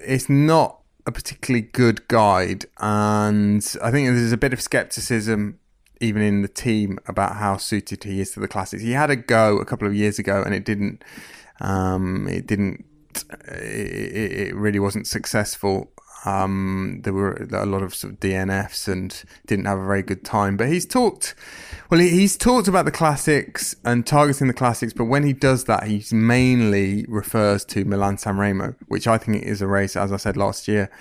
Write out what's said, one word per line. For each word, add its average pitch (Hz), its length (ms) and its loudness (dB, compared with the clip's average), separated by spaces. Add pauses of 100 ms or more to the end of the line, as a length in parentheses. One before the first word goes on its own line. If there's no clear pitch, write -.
it's 131 240 -2
not 147 540 4 (240)
a 143 60 -4
particularly - 500 -2
good 117 460 2
guide, 98 580 2 (100)
and 104 880 2 (180)
I 117 80 0
think 135 180 2
there's 120 240 2
a 120 40 0
bit 127 160 0
of 123 80 -4
skepticism 107 960 -2 (440)
even 107 180 0
in 101 220 2
the 98 60 -2
team 104 580 -2
about 98 300 -2
how 101 200 0
suited 98 480 -6
he 98 160 -4
is 95 120 -6
to - 80 -10
the 101 80 -4
classics. 98 340 -8
He 113 80 -4
had 143 180 0
a 139 80 0
go 110 400 4
a 92 80 -2
couple 107 220 -4
of 101 80 -2
years 104 240 0
ago, 98 260 -2
and 98 100 -4
it 98 120 -6
didn't, 104 360 -4 (580)
um, 95 680 -2
it 92 180 -6
didn't, 101 380 -2 (600)
it, 101 680 -8
it, 101 200 -4 (160)
it 92 60 -10
really 101 260 0
wasn't 98 260 -2
successful. - 840 -4 (320)
Um, 95 800 -2
there 101 100 -4
were 98 400 -2
a 101 140 -2
lot 98 160 -2
of, 90 120 -8
sort 98 180 -12
of 98 80 -18
D 95 120 -2
N 95 160 -2
Fs 98 380 -4
and 92 380 -6 (220)
didn't 98 180 -2
have 98 140 -2
a 95 60 -6
very 98 200 0
good 92 200 -6
time. 98 320 0
But 113 120 0
he's 160 180 0
talked, - 480 0 (560)
well, 165 80 6
he, 175 120 6
he's 190 260 4
talked 240 320 4
about 180 160 4
the 143 80 -2
classics 147 800 0 (100)
and 120 220 2
targeting 143 400 4
the 123 80 2
classics. 120 380 0
But 120 140 -2
when 139 180 2
he 143 80 2
does 131 320 2
that, 107 200 0
he 104 280 -2
mainly 113 960 4
refers 104 580 0
to 98 180 -2
Milan 98 340 0
San 98 200 -4
Remo, 101 380 0 (100)
which 101 220 -4
I 113 100 4
think 107 240 -2
is 101 200 -4
a 98 40 -2
race, 98 300 0
as 98 160 -2
I 98 40 -4
said 98 200 -4
last 101 320 -4
year, 104 220 0 (100)